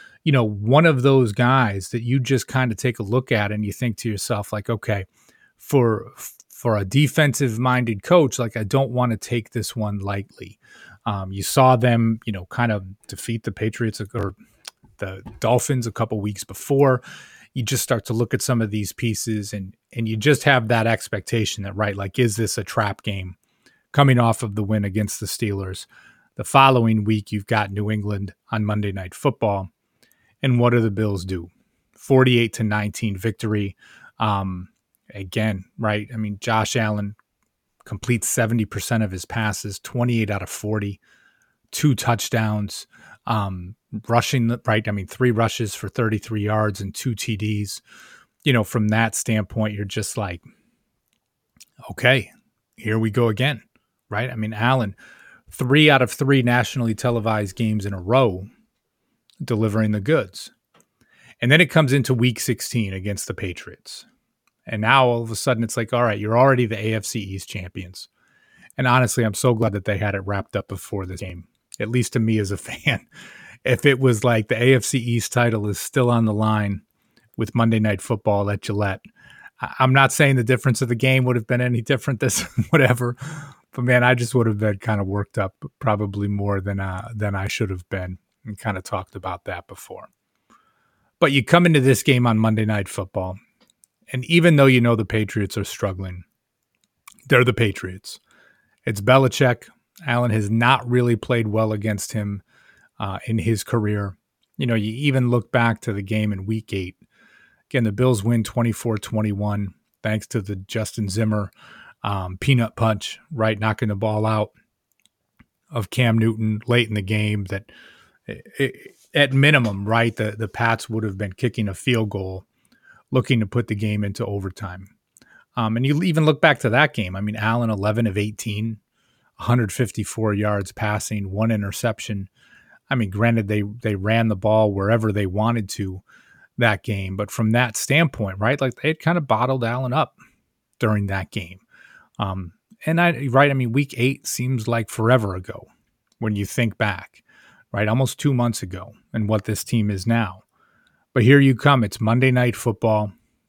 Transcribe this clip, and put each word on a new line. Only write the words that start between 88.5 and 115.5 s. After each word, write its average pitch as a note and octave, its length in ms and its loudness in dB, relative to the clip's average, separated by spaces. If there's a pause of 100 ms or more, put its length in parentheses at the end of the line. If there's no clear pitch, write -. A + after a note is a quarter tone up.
kind G2+ 200 -6
of F2+ 60 -14
talked - 300 -8
about F#2 300 -10
that F2 220 -12
before. - 420 -18 (1080)
But D3 140 4
you C3+ 120 4
come F3 220 6
into D#3+ 140 6
this C3 220 4
game B2 240 4
on A2+ 120 4
Monday A2 260 2
Night G#2+ 240 -2
Football, F#2 500 -8 (720)
and B2+ 140 -4
even E3 300 6
though C#3 100 8
you B2+ 160 8
know A#2+ 120 6
the G#2+ 120 0
Patriots G#2+ 500 -2
are G2+ 80 -2
struggling, F#2 600 -8 (1040)
they're B2 160 4
the A#2+ 100 0
Patriots. F#2+ 640 -6 (640)
It's G#2 160 -4
Belichick. B2 680 4 (380)
Allen B2 240 0
has G#2+ 200 0
not B2 380 2
really A#2+ 280 4
played A#2 320 0
well A2 240 0
against G#2 400 -4
him, G2+ 300 -4 (580)
uh, G2 260 -6
in A2+ 120 0
his A2 260 0
career. G#2 540 -2 (400)
You C#3 80 -2
know, A#2 80 2
you A2 180 0
even B2+ 380 2
look A#2+ 200 0
back A#2 300 2
to A#2+ 120 -6
the G2+ 100 -4
game G#2+ 300 0
in F#2+ 120 -6
week A2 300 -4
eight. F#2 220 -6 (720)
Again, A#2+ 140 0
the G#2+ 80 2
Bills A#2+ 300 2
win A#2 220 2
twenty-four A#2 540 -2
twenty-one G#2 760 -2 (300)
thanks A2 260 -2
to A2+ 140 -4
the G2 140 -6
Justin G#2 520 -6
Zimmer, G#2+ 420 0 (520)
um, F#2+ 340 -4
peanut A#2+ 400 2
punch, A2 420 0 (140)
right, A2 260 0
knocking A2 300 -2
the G#2 80 -2
ball G#2+ 300 0
out G#2+ 240 0 (1200)